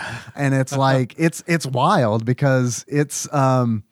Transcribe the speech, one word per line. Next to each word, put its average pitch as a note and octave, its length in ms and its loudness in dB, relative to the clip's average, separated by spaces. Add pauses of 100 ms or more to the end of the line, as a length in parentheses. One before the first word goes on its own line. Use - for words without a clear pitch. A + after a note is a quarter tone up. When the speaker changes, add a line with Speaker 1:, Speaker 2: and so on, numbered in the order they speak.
(180)
Speaker 1:
<laughs> - 180 -18
Speaker 2:
and C#3 180 0
it's, C3+ 240 -2
like, C3+ 400 2
it's, D#3+ 300 -2
it's E3 180 0
wild C3 600 2
because B2+ 640 0
it's, - 460 -4
um, B2+ 580 2